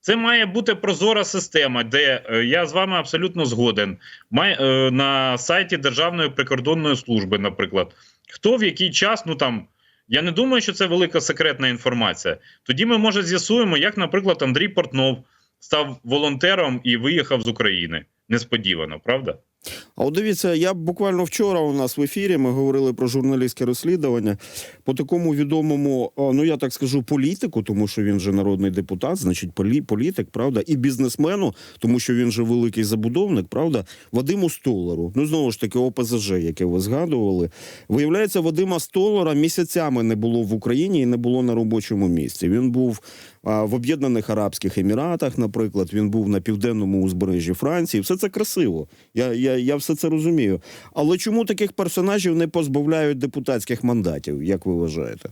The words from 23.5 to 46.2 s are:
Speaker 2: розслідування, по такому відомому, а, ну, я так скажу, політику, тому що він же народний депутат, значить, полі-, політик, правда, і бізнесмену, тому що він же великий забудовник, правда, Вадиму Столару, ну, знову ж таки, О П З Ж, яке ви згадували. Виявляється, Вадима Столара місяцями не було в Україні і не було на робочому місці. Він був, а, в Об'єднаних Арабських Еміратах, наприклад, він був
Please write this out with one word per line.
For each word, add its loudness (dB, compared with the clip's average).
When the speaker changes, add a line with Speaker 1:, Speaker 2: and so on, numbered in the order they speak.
Speaker 2:
розслідування, 0
по 0
такому 0
відомому, 0
а, -2
ну, 2
я 2
так -2
скажу, -2
політику, 0
тому 0
що -2
він 2
же 0
народний 2
депутат, -4
значить, -2
полі-, 0
політик, -2
правда, 0
і 0
бізнесмену, 0
тому 2
що -2
він 2
же 0
великий 0
забудовник, 0
правда, 0
Вадиму 0
Столару, -2
ну, 2
знову 0
ж -8
таки, -2
О 2
П -4
З -2
Ж, 0
яке -2
ви 2
згадували. 0
Виявляється, 2
Вадима 0
Столара 2
місяцями 2
не 2
було 0
в -2
Україні 0
і 2
не 2
було 0
на 2
робочому 0
місці. 0
Він 2
був, 0
а, 0
в 0
Об'єднаних 0
Арабських -2
Еміратах, 0
наприклад, -2
він 2
був 0